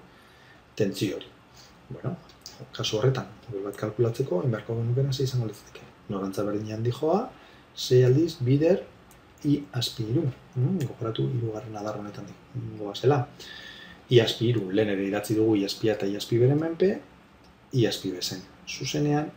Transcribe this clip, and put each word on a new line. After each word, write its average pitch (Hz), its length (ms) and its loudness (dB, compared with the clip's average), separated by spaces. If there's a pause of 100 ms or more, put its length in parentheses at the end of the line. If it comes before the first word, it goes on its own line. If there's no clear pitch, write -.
(800)
tentsio 98 400 -2
hori. - 100 -16 (600)
Bueno, - 260 -8 (580)
kasu 107 240 -4
horretan, 127 280 2 (240)
V 98 120 -6
bat 101 160 -8
kalkulatzeko, 120 640 0
egin 123 120 0
beharko 113 240 -6
genuke 123 340 0
ze 139 100 -2
izango 123 240 0
litzateke. - 380 -14 (240)
Norantza 98 340 -4
berdinean 107 400 -4
dijoa, 156 460 0 (480)
sei 127 280 6
aldiz 151 360 4
bider 147 420 4 (640)
I 143 160 2 (160)
azpi 117 320 -4
hiru. 156 160 2 (300)
Hmm? 147 260 2
Gogoratu 120 480 -4
hirugarren 110 480 -4
adar 104 240 -6
honetan 101 260 -12
di-, 110 540 -12
goazela. 113 400 2 (920)
I 123 140 8
azpi 113 240 0
hiru, 101 240 0
lehen 107 160 4
ere 98 180 0
idatzi 101 300 -2
dugu 110 240 4
I 98 80 0
azpia 107 260 0
eta 98 140 -2
I 101 80 -2
azpi 113 240 0
beren 139 180 6
menpe, 165 300 2 (880)
I 117 120 4
azpi - 240 -2
be - 120 -6
zen 92 200 -6 (240)
zuzenean, 147 720 0